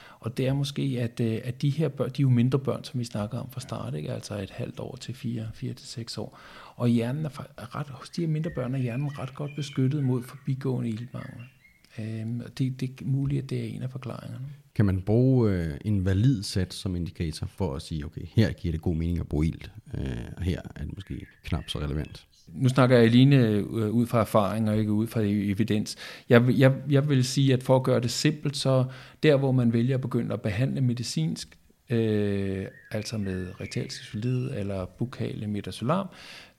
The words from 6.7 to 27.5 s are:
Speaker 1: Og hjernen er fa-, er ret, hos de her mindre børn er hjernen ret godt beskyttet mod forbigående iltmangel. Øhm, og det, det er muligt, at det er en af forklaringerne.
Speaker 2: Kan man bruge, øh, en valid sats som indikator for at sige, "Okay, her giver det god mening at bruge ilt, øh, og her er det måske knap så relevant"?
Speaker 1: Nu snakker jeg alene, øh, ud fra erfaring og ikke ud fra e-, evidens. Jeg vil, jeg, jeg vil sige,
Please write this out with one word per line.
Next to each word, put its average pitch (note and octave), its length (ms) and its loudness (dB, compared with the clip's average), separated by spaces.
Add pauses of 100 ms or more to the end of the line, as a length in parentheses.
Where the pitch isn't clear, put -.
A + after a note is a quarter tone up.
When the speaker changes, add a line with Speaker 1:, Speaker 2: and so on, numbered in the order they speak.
Speaker 1:
Og A#2+ 120 0
hjernen A#2+ 360 2
er C#3+ 60 -6
fa-, - 260 -14
er - 200 -12
ret, D3+ 120 -6
hos B2 220 -14
de - 100 -6
her E3 80 0
mindre D#3 220 -2
børn B2 240 -4
er C3+ 40 -2
hjernen C3 400 -4
ret - 160 -8
godt C#3+ 220 -8
beskyttet C#3 480 0
mod B2+ 180 2
forbigående B2+ 680 -4
iltmangel. A#2+ 520 -8 (560)
Øhm, A2 420 -6
og - 180 -12
det, C3 220 -2
det B2+ 100 -4
er - 140 -14
muligt, C#3 380 -2
at C3 80 -8
det B2+ 100 -4
er A#2 40 -4
en G#2+ 180 -8
af B2+ 80 -6
forklaringerne. B2+ 560 -10 (280)
Speaker 2:
Kan A2 100 4
man F#2+ 180 4
bruge, A#2+ 500 6
øh, E2 220 0 (100)
en G2 200 2
valid G2+ 380 4
sats F#2 340 -2
som F2+ 200 -4
indikator E2 500 -4
for D#2+ 300 -4
at D2 60 -8
sige, D#2 220 -6
"Okay, - 180 -10 (120)
her G2+ 180 4
giver E2+ 200 -4
det D#2 100 -4
god F2 140 0
mening E2+ 220 0
at E2 100 -4
bruge D#2+ 180 2
ilt, - 260 -6 (220)
øh, - 160 -4 (260)
og F2 60 -8
her E2+ 180 -2 (160)
er C#2+ 80 -8
det D2 100 -10
måske C2+ 320 -10 (180)
knap - 240 -4
så - 100 -6
relevant"? D2 480 -6 (280)
Speaker 1:
Nu B2+ 140 2
snakker B2+ 280 6
jeg A#2 80 10
alene, B2+ 320 8
øh, G#2+ 280 4 (260)
ud A#2 160 2
fra A#2 140 2
erfaring G#2+ 500 2
og G#2+ 80 2
ikke G#2+ 140 2
ud A2 140 0
fra A2+ 140 -2
e-, G2+ 300 2
evidens. G#2 460 0 (320)
Jeg A#2+ 180 8
vil, B2+ 100 4
jeg, C3+ 180 8 (160)
jeg C#3 180 4
vil B2+ 160 4
sige, C3+ 280 4